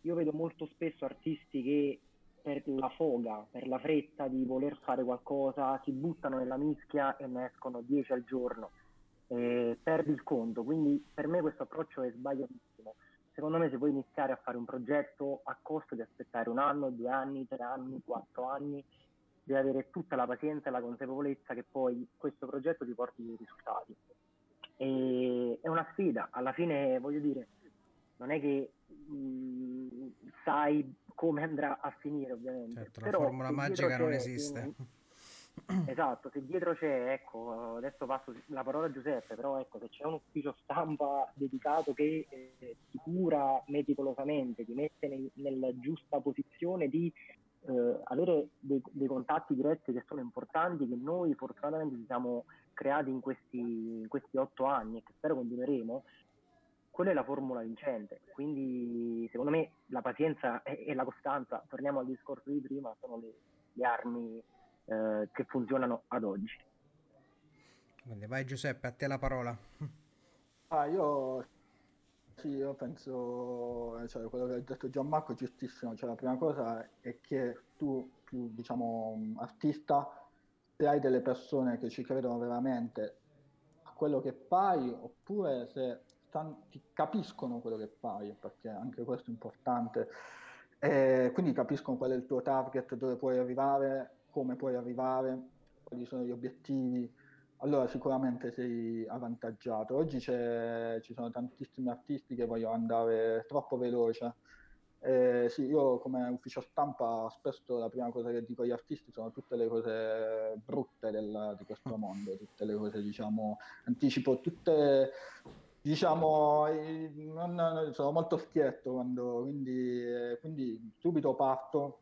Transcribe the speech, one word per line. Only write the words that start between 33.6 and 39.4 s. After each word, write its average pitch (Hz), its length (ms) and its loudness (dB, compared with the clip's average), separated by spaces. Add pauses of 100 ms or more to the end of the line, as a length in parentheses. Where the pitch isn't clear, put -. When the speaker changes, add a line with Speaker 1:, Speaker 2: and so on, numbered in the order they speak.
Speaker 2:
magica 127 120 4
non 156 120 4
Speaker 1:
c'è 147 60 2
Speaker 2:
esiste. 139 440 -4
Speaker 1:
un, 131 260 -8 (680)
<clears throat> 185 360 0
esatto, 131 420 0
se 139 140 -6
dietro 170 300 0
c'è, 135 360 2
ecco, 117 640 -6
adesso 135 280 -6
passo 131 280 -4 (140)
la 135 160 -6
parola 147 240 -2
a 147 40 -2
Giuseppe, 127 440 -4
però 135 240 -2